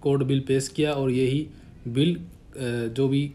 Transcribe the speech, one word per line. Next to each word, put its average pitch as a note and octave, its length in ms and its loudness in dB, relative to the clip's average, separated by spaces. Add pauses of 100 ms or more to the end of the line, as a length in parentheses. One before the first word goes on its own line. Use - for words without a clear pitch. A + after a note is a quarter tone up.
कोड C#3 220 2
बिल C3+ 160 2
पेश C3+ 280 0
किया D3+ 240 0
और C3+ 180 0
यही C3 380 0 (400)
बिल, D3 280 2
अ, E3+ 60 -10 (720)
जो C3+ 140 2
भी C#3+ 260 0